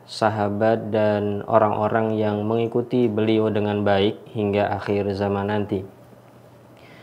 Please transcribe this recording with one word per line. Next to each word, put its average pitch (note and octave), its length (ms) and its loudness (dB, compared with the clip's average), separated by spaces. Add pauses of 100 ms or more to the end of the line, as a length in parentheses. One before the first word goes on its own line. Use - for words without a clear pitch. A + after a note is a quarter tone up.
sahabat, G#2+ 880 0
dan G#2 560 0
orang-orang A2 640 2
yang G#2+ 320 0
mengikuti A#2 640 0
beliau A2 400 2
dengan G#2 320 -2
baik G2+ 480 2
hingga G2+ 480 0
akhir G2+ 320 -2
zaman G2 400 -2
nanti. G#2 320 -2 (1200)